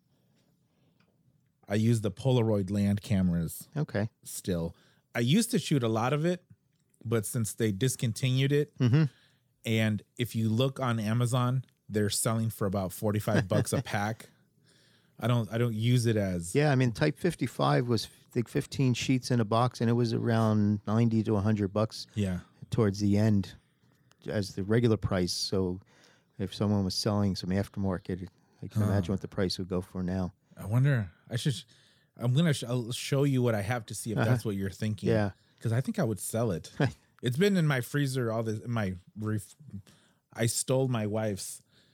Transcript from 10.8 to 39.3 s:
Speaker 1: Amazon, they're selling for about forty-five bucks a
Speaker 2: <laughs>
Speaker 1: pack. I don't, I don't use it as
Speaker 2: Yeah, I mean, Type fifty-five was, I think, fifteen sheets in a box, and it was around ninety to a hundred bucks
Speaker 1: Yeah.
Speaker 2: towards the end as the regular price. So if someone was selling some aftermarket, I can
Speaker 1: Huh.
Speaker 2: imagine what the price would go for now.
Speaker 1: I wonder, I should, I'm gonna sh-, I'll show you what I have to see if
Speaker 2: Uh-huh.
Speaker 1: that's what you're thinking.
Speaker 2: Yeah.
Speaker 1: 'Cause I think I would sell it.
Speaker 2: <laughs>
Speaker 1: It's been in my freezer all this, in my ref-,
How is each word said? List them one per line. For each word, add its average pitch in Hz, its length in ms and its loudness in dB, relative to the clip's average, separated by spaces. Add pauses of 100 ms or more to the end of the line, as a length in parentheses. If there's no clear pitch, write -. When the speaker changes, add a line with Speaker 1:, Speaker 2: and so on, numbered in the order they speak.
Speaker 1:
Amazon, 123 640 0 (240)
they're 104 200 0
selling 113 400 -2
for 110 180 -4
about 95 240 -2
forty-five 107 560 0
bucks - 260 0
a - 80 0
Speaker 2:
<laughs> - 140 -8
Speaker 1:
pack. 107 340 -4 (880)
I 110 80 -2
don't, 120 240 0
I 120 60 -2
don't 120 160 2
use 117 320 4
it 113 120 4
as 90 360 -2
Speaker 2:
Yeah, 147 180 4
I 135 40 4
mean, 127 160 4
Type 151 260 0
fifty-five 143 680 0
was, 117 180 0
I - 280 -20
think, 120 160 -2
fifteen 131 440 0
sheets 127 380 0
in 120 80 2
a 110 60 2
box, 113 360 0
and 117 80 2
it 117 40 4
was 117 200 0
around 110 720 2
ninety 110 380 2
to 107 140 0
a 98 40 0
hundred 104 320 0
bucks 107 400 -2
Speaker 1:
Yeah. 95 260 -2 (320)
Speaker 2:
towards 101 280 0
the 101 180 2
end 104 360 2 (760)
as 92 280 -4
the 101 80 -4
regular 110 340 4
price. 92 360 0
So 92 460 -2 (580)
if 95 160 -6
someone 101 300 0
was 92 100 -2
selling 101 440 0
some 87 140 -8
aftermarket, 95 760 -4 (340)
I 101 60 -12
can 107 140 -2
Speaker 1:
Huh. 104 80 2
Speaker 2:
imagine 98 240 0
what 92 80 -4
the - 80 -10
price 92 280 -2
would 92 120 -6
go 90 120 -2
for 92 220 -8
now. 90 300 -2 (240)
Speaker 1:
I - 80 -14
wonder, 120 440 0 (220)
I 117 60 -4
should, 131 180 -2 (600)
I'm 123 160 -2
gonna 160 200 4
sh-, - 120 -6
I'll 120 260 -4
show 139 320 0
you 135 180 2
what 120 140 2
I 101 60 0
have 117 240 -4
to 110 100 -12
see - 160 -6
if 101 60 -2
Speaker 2:
Uh-huh. 113 120 2
Speaker 1:
that's 107 140 2
what 101 140 -4
you're 98 120 -2
thinking. 107 380 -4
Speaker 2:
Yeah. 107 240 2 (300)
Speaker 1:
'Cause 113 100 -2
I 117 80 0
think 214 200 -4
I 175 40 2
would 110 160 -2
sell 113 320 -2
it. 80 260 -6
Speaker 2:
<laughs> - 40 0 (420)
Speaker 1:
It's 120 140 0
been 196 200 4
in 160 80 2
my 139 160 2
freezer 131 500 -2
all 113 120 -2
this, 107 160 -4
in 120 100 -10
my 107 240 0 (260)
ref-, 107 360 -4 (800)